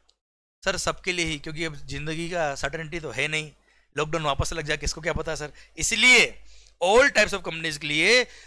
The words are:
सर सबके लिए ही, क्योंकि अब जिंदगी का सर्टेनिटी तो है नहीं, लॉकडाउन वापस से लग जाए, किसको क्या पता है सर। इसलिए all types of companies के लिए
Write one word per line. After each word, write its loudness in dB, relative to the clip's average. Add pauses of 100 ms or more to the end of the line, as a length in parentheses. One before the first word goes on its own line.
(640)
सर -2
सबके -4
लिए -2
ही, -4
क्योंकि -8
अब -8
जिंदगी -8
का -2
सर्टेनिटी -8
तो -10
है -2
नहीं, -4 (460)
लॉकडाउन -2
वापस 0
से -6
लग -6
जाए, -2
किसको -6
क्या -2
पता -4
है -4
सर। -8 (260)
इसलिए 4 (400)
all 8
types 2
of -2
companies -6
के -8
लिए 4 (200)